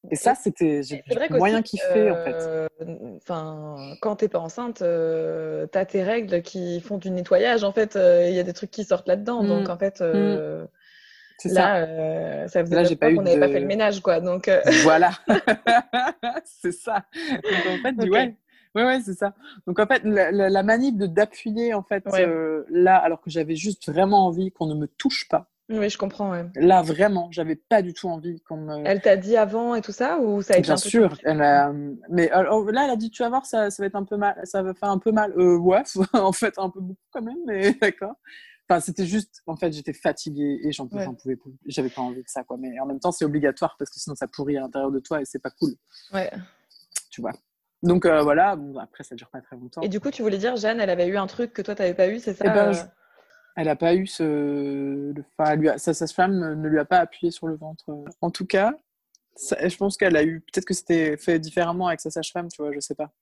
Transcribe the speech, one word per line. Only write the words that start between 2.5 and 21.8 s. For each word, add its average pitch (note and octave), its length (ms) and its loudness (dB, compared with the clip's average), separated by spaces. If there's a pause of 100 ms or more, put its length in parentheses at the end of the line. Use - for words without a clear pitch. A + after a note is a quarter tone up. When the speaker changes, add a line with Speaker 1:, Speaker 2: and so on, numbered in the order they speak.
Speaker 2:
enfin, D#3 580 -10 (260)
quand G#3 140 -2
t'es G#3 120 -2
pas F3 120 -2
enceinte, A3 420 -10
euh, D#3+ 880 -2
t'as F#3+ 160 0
tes F#3+ 180 -2
règles G3 400 -2
qui F3 380 -6
font G3+ 180 -8
du F#3 140 -6
nettoyage, G3+ 500 2
en G3 80 0
fait, G#3+ 240 -2
euh, F3 340 6
il F#3 60 2
y F3+ 60 2
a - 20 0
des F3+ 120 -4
trucs - 180 -12
qui G#3+ 100 -8
sortent F3+ 240 0
là-dedans, G#3 380 0
Speaker 1:
Mm. - 20 2
Speaker 2:
donc G3+ 220 0
en F3 100 -6
fait, G3 220 -2
Speaker 1:
Mm. F3+ 40 0
Speaker 2:
euh, E3 600 0 (720)
Speaker 1:
C'est F3+ 120 -4
Speaker 2:
là, F#3 40 0
Speaker 1:
ça. F#3 220 4
Speaker 2:
euh, D#3+ 720 -4
ça E3+ 160 0
faisait E3+ 100 0
Speaker 1:
Là, E3+ 60 6
Speaker 2:
neuf F3 80 6
Speaker 1:
j'ai D#3+ 80 2
pas D3+ 100 2
Speaker 2:
mois D#3 60 6
Speaker 1:
eu E3+ 60 6
Speaker 2:
qu'on G3 40 0
n'avait E3+ 160 4
pas C#3 80 6
Speaker 1:
de C#3 60 2
Speaker 2:
fait C#3 80 2
le C#3 60 -4
ménage, G#3 340 0
quoi, F3 180 2
donc, F3+ 300 -2
euh. F#3+ 120 6 (220)
Speaker 1:
Voilà. D#3+ 280 6 (180)
<laughs> A#3+ 1160 0
C'est - 280 -8
ça. G3+ 320 -6 (260)
Donc G#3+ 380 -2
en F#3 140 -4
fait, C4 100 -2
du A3+ 160 -2
Speaker 2:
Ok. F#3+ 60 2
Speaker 1:
ouais. A#3+ 220 2 (380)
Ouais, A3 100 2
ouais, C4 160 2
c'est G3+ 140 -8
ça. G3+ 180 -4 (340)
Donc F3+ 120 -2
en G#3+ 80 4
fait, A3 180 2
la, G3 260 2
la, G3 200 2
la G3 120 2
manip A#3 360 2
de, G3 80 0
d'appuyer, G#3+ 680 -2
en G3+ 100 -4